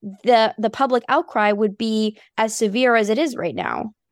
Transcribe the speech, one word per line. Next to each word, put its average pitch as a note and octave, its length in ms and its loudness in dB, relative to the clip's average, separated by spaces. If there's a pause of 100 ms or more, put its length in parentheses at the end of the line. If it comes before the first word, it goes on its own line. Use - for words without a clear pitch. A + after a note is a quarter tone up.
the, A3 560 2
the A3 120 -2
public B3 380 0
outcry A#3+ 440 0
would G#3 260 -2
be A3 420 -2 (180)
as A3 180 0
severe A#3 400 2
as G#3+ 140 2
it A3 80 0
is D4 180 -2
right - 200 -6
now. F3 380 -6 (180)